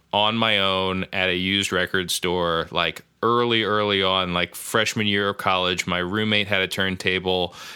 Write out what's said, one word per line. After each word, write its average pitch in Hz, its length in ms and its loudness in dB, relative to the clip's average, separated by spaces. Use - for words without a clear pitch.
on 107 240 2
my 110 240 2
own 95 540 0
at 92 160 0
a 90 60 0
used 95 360 0
record 90 400 0
store, 85 600 0
like, 82 340 -2
early, 117 400 2
early 104 400 2
on, 92 300 0
like, 87 220 -2
freshman 110 520 -2
year 101 220 0
of 98 80 -6
college. 92 500 0
My 90 120 0
roommate 104 500 0
had 95 120 2
a 92 60 2
turntable. 92 880 -2